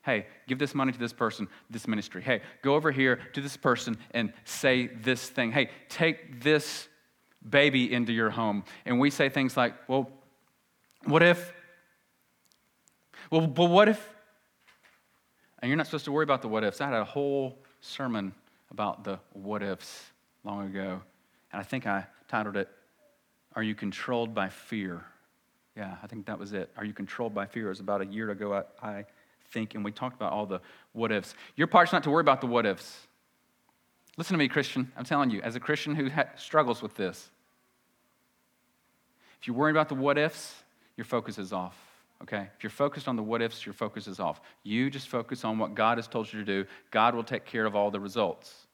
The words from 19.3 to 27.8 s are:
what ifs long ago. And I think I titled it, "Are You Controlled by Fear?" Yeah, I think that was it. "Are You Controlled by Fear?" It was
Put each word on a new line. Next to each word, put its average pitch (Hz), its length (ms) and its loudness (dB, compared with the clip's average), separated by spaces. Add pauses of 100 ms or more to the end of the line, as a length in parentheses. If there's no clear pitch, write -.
what 101 300 -6
ifs - 500 -8 (300)
long 101 240 -6
ago. 95 360 -6 (480)
And 101 100 -8
I - 20 -8
think 123 240 -6
I 98 200 -2 (220)
titled 107 300 -2
it, 95 120 -4 (840)
"Are 110 80 -2
You 107 120 0
Controlled 113 600 -4
by 95 160 0
Fear?" 92 520 -8 (720)
Yeah, 95 280 -12
I 107 40 -18
think 104 200 -12
that 101 120 -8
was 101 140 -10
it. 95 240 -6
"Are 101 80 -8
You 104 80 -6
Controlled 104 400 -6
by 98 140 -4
Fear?" 110 200 -6
It 95 40 -2
was 92 100 -8